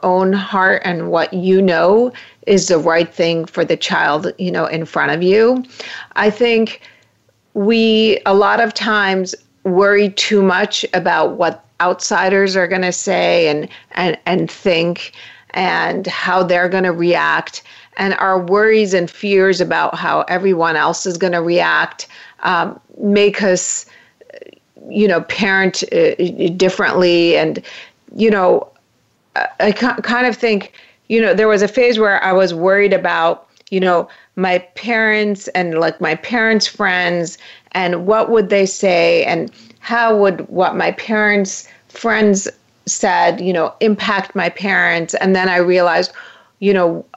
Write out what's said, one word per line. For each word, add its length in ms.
own 280
heart 520
and 260
what 220
you 280
know 520
is 220
the 100
right 340
thing 340
for 180
the 120
child, 600
you 140
know, 140
in 180
front 260
of 140
you. 400
I 160
think 520
we, 720
a 80
lot 260
of 140
times, 600
worry 460
too 300
much 540
about 380
what 320
outsiders 720
are 140
gonna 240
say 560
and, 200
and, 320
and 240
think 640
and 560
how 380
they're 240
gonna 240
react. 720
And 180
our 240
worries 560
and 160
fears 500
about 360
how 260
everyone 540
else 300
is 100
gonna 260
react, 640
um, 380
make 440
us, 440
you 180
know, 160
parent, 600
uh, 220
differently. 800
And, 260
you 160
know, 360
I, 120
I 120
ki-, 300
kind 240
of 100
think 360
you 80
know, 140
there 140
was 140
a 60
phase 300
where 240
I 100
was 220
worried 380
about, 420
you 100
know, 280
my 220
parents 720
and, 360
like, 160
my 140
parents' 540
friends 680
and 340
what 240
would 180
they 180
say 580
and 260
how 360
would 220
what 280
my 160
parents' 760
friends 600
said, 540
you 120
know, 280
impact 540
my 140
parents. 640
And 200
then 140
I 100
realized, 380
you 120
know, 320